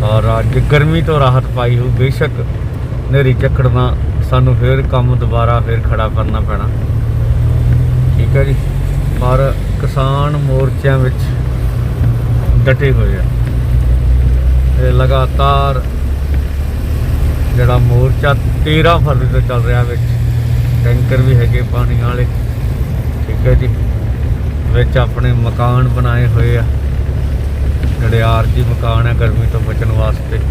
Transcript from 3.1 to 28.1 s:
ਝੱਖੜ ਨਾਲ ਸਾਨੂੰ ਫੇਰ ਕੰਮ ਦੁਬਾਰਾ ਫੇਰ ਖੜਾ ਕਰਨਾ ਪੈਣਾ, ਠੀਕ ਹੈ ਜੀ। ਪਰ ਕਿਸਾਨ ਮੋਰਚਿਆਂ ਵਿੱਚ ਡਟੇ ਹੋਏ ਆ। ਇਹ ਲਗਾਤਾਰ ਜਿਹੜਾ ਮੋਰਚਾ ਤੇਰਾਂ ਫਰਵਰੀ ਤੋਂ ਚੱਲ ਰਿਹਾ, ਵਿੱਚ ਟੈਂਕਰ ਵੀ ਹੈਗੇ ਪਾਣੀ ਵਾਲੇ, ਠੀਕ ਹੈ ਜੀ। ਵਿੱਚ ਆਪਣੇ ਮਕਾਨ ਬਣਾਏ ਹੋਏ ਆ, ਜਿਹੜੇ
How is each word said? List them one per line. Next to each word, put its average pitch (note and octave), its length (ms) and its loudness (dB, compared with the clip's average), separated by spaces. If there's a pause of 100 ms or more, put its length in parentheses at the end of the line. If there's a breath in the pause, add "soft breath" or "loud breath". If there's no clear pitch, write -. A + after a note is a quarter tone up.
ਝੱਖੜ C3 320 0
ਨਾਲ B2 300 0 (340)
ਸਾਨੂੰ B2+ 260 2
ਫੇਰ B2+ 340 0
ਕੰਮ B2 260 0
ਦੁਬਾਰਾ A#2 440 0
ਫੇਰ A2+ 200 -2
ਖੜਾ A2 280 0
ਕਰਨਾ A2 340 -2
ਪੈਣਾ, G#2+ 260 -2 (1500)
ਠੀਕ - 200 0
ਹੈ C#3 80 4
ਜੀ। C#3 100 0 (680)
ਪਰ C3 320 2 (280)
ਕਿਸਾਨ C#3 580 -2
ਮੋਰਚਿਆਂ C3+ 600 0
ਵਿੱਚ B2+ 220 0 (1400)
ਡਟੇ C3+ 280 2
ਹੋਏ A#2 240 2
ਆ। - 60 -2 (1600)
ਇਹ B2+ 140 2
ਲਗਾਤਾਰ C3+ 880 2 (1700)
ਜਿਹੜਾ B2 240 2
ਮੋਰਚਾ B2+ 560 2 (300)
ਤੇਰਾਂ D#3 340 2
ਫਰਵਰੀ C#3+ 300 0
ਤੋਂ C3 120 0
ਚੱਲ B2 220 0
ਰਿਹਾ, B2 200 0
ਵਿੱਚ A#2+ 180 -2 (840)
ਟੈਂਕਰ B2 380 2
ਵੀ A#2 140 4
ਹੈਗੇ A#2 260 2 (100)
ਪਾਣੀ A#2+ 280 0
ਵਾਲੇ, - 260 -2 (1000)
ਠੀਕ - 200 -2
ਹੈ B2+ 80 4
ਜੀ। B2+ 140 0 (1040)
ਵਿੱਚ B2+ 240 2
ਆਪਣੇ A#2+ 360 0
ਮਕਾਨ A#2+ 540 0
ਬਣਾਏ A#2+ 380 0
ਹੋਏ A#2 300 2
ਆ, A#2+ 60 0 (1400)
ਜਿਹੜੇ A2+ 220 2